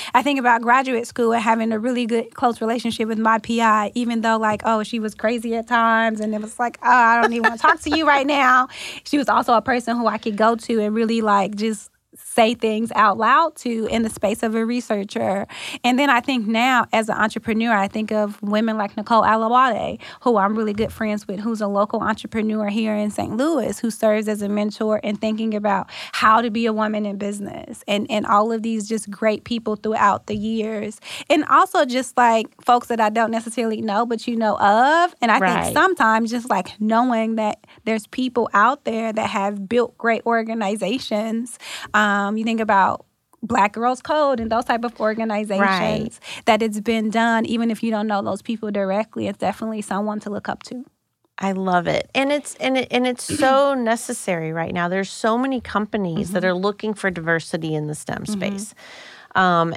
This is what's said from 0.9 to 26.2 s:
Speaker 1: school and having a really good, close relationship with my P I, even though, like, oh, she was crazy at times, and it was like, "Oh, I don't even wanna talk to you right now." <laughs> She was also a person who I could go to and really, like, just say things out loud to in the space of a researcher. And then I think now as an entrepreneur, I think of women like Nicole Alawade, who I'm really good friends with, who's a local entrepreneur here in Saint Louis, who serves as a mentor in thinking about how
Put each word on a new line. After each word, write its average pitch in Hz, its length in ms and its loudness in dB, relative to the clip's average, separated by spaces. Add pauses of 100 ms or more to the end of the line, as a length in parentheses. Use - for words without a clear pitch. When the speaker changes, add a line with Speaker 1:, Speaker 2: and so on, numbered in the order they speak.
Speaker 1:
school 233 280 0
and 233 80 0
having 226 300 2
a 214 60 -2
really 240 280 -2
good, 226 280 -2
close 240 280 0
relationship 226 440 -2
with 220 120 -4
my 220 200 2
P 226 220 -2
I, 214 340 2
even 233 280 -2
though, 226 160 2
like, 214 260 -2
oh, 220 180 2
she 226 160 -6
was 214 160 -6
crazy 226 420 -2
at 226 100 -4
times, 226 540 2
and 214 140 -2
it 214 60 -4
was 214 180 -12
like, 240 240 -4
"Oh, 240 60 2
I 233 320 6
don't 233 140 2
even 233 80 -2
wanna 233 160 0
talk 339 240 4
to 311 140 -6
you 320 100 0
right 285 200 4
now." 262 460 4
<laughs> - 320 -14
She - 140 0
was 254 100 0
also - 260 2
a 214 80 4
person 240 340 -2
who 233 100 -2
I 208 120 2
could 214 180 -4
go 220 200 4
to 226 240 -2
and 208 140 -2
really, 226 260 0
like, 208 340 2
just 214 360 -4 (280)
say 233 360 2
things 220 400 -2
out 214 240 4
loud 285 380 4
to 226 340 -4
in 233 120 0
the 220 80 -2
space 214 320 -2
of 226 120 -2
a 226 100 0
researcher. 220 840 -2 (380)
And 247 140 2
then 285 100 2
I 247 120 4
think 247 260 -2
now 233 460 2
as 220 180 0
an - 60 -2
entrepreneur, 226 580 0
I 196 140 2
think 214 220 -4
of 208 320 -2
women 220 360 0
like 208 180 -6
Nicole 220 260 4
Alawade, 226 760 2 (240)
who 240 160 4
I'm 202 160 2
really 214 180 -2
good 214 200 -4
friends 208 360 -4
with, 196 120 -8
who's 220 200 -4
a 214 60 -2
local 202 340 0
entrepreneur 214 680 -2
here 214 260 -2
in 208 160 -2
Saint 214 260 -6
Louis, 269 440 -2
who 226 100 -2
serves 214 380 0
as 214 140 -4
a 202 60 -4
mentor 214 500 -2
in 208 180 -4
thinking 220 380 -2
about 208 340 -2 (240)
how 220 280 6